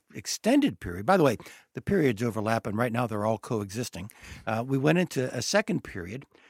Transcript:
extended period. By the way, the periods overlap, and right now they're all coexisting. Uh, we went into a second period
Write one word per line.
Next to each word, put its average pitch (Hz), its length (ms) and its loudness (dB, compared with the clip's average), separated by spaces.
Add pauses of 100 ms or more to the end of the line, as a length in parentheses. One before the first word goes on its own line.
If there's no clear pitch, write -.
(160)
extended - 640 2
period. 90 260 -8
By 190 120 6
the 165 60 6
way, 123 120 6 (380)
the - 80 -8
periods 135 420 2
overlap, 113 420 0
and 104 120 -4
right 120 160 0
now 123 120 0
they're 104 200 -2
all 110 120 0
coexisting. 104 720 -6 (380)
Uh, 113 180 -2
we 135 120 0
went 156 220 4
into 127 360 -2
a 123 60 -4
second 196 420 0
period 98 420 -12 (240)